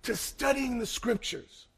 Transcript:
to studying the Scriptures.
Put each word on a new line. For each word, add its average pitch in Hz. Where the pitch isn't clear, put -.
to 220
studying 269
the 226
Scriptures. -